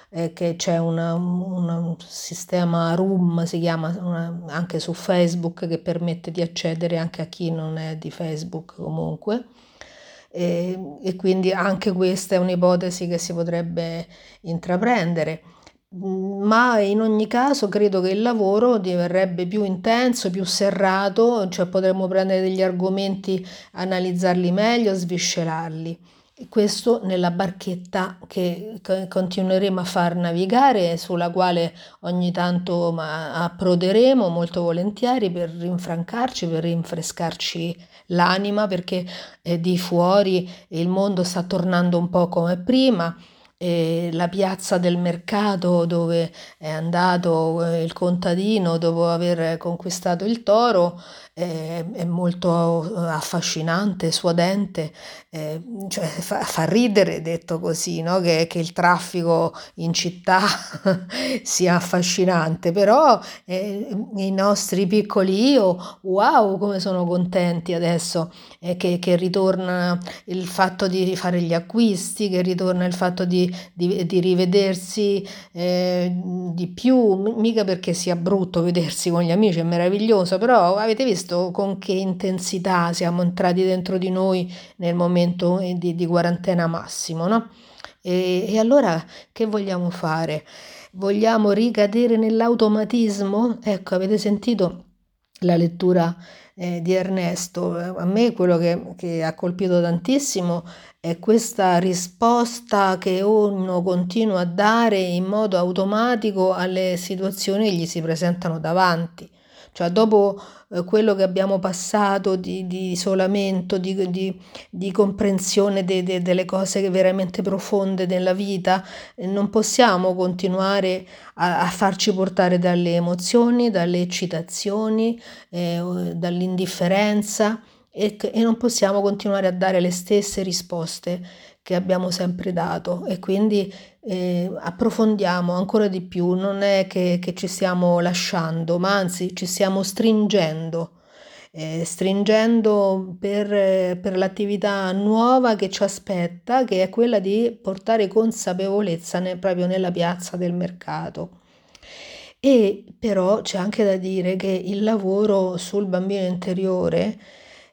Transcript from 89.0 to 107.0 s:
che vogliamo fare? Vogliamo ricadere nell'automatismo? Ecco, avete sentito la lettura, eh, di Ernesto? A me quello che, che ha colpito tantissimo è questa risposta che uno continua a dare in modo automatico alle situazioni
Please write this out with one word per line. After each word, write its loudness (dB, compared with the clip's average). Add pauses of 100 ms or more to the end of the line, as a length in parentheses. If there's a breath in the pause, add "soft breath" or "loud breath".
che -2
vogliamo -2
fare? -4 (480 loud breath)
Vogliamo 2
ricadere 4
nell'automatismo? 2
Ecco, -2
avete 2
sentito 0 (560)
la 4
lettura, 2 (400 loud breath)
eh, -6
di 0
Ernesto? -2
A -6
me 2
quello 4
che, -2
che -4
ha -2
colpito 0
tantissimo 0 (360 loud breath)
è -4
questa 2
risposta 2
che 0
uno 2
continua 0
a 0
dare 2
in 0
modo 0
automatico 0
alle -2
situazioni -2